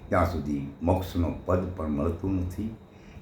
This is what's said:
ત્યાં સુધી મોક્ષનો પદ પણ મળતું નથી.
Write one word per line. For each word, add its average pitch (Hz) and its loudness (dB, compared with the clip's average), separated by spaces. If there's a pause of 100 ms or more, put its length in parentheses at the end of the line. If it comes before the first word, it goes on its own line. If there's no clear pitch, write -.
ત્યાં 87 6
સુધી 71 -2
મોક્ષનો 82 2 (100)
પદ 92 2
પણ 80 -4
મળતું 85 0
નથી. 92 -2 (460)